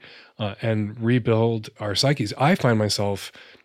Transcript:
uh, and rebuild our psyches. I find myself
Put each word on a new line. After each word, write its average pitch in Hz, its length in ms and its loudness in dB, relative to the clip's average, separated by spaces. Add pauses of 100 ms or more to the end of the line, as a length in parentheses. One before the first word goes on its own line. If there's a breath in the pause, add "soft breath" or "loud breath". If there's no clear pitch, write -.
(400 loud breath)
uh, 101 200 -6
and 110 400 -2
rebuild 113 720 2 (100)
our 104 140 -4
psyches. 131 420 0
I 147 200 2
find 120 240 2
myself 101 520 -2 (340 loud breath)